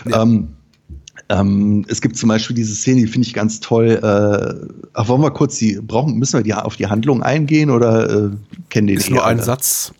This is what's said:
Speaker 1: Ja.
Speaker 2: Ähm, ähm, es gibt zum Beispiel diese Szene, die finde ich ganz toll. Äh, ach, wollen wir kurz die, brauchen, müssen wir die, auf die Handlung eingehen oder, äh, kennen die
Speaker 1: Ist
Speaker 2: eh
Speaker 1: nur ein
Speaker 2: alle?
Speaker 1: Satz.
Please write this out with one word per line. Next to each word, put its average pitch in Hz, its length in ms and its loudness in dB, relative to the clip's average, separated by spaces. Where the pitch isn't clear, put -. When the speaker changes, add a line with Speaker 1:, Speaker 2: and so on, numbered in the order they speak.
Speaker 1:
Ja. 113 140 0
Speaker 2:
Ähm, 110 260 4
ähm, 101 600 2
es 113 120 -4
gibt 113 160 0
zum 120 120 0
Beispiel 110 280 0
diese 110 180 -2
Szene, 127 280 2
die 110 40 2
finde 117 220 -2
ich - 60 -10
ganz 110 260 -4
toll. 113 420 2
Äh, 104 920 -2
ach, 107 140 -2
wollen 131 140 4
wir 151 80 2
kurz 139 260 -2
die, 107 240 0
brauchen, 113 360 -2
müssen 127 220 0
wir 113 40 0
die, 104 120 -2
auf 107 220 -6
die 104 100 -4
Handlung 113 360 0
eingehen 151 480 2
oder, 113 400 2
äh, 104 200 0
kennen 107 180 2
die 98 60 2
Speaker 1:
Ist 104 140 -2
Speaker 2:
eh - 40 0
Speaker 1:
nur 127 120 2
ein 113 120 2
Speaker 2:
alle? 113 80 -2
Speaker 1:
Satz. - 560 -4